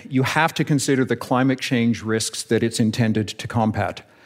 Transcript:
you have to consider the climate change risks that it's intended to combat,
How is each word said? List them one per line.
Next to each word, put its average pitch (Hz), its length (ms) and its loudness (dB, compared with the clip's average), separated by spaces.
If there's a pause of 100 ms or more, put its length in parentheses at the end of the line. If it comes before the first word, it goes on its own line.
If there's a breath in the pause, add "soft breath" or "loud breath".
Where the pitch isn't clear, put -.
you 131 140 2
have 156 320 2
to 156 100 0
consider 135 400 2
the 117 120 0
climate 131 440 0
change 117 420 0
risks 110 420 -4
that 113 180 2
it's 117 160 0
intended 110 500 2
to - 200 -12
combat, 104 580 -2 (200 soft breath)